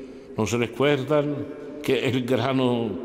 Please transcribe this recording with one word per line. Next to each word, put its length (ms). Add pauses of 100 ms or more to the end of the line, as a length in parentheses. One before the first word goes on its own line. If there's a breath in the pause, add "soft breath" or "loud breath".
(360 loud breath)
nos 160
recuerdan 920 (360)
que 260
el 160
grano 680 (140)